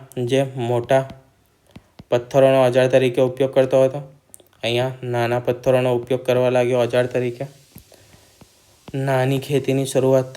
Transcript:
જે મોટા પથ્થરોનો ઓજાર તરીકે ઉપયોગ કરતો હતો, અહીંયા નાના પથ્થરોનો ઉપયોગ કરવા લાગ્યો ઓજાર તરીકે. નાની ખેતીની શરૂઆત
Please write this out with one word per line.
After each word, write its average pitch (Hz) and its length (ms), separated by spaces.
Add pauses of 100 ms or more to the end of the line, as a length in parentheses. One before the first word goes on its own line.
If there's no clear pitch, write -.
(300)
જે 135 120 (140)
મોટા 123 480 (1040)
પથ્થરોનો 131 520
ઓજાર 127 260
તરીકે 131 320
ઉપયોગ 131 340
કરતો 131 300
હતો, 139 180 (600)
અહીંયા 120 300 (100)
નાના 120 380
પથ્થરોનો 127 560
ઉપયોગ 123 300
કરવા 123 240
લાગ્યો 123 300
ઓજાર 120 260
તરીકે. 123 400 (1500)
નાની 135 520
ખેતીની 135 400
શરૂઆત 131 500